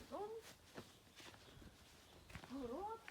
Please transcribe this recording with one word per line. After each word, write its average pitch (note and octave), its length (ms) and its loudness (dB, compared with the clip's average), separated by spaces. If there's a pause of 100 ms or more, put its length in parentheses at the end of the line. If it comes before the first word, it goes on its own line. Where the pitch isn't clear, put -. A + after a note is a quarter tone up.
(100)
Дом, F#4+ 180 6 (2250)
город, C#4+ 500 6 (100)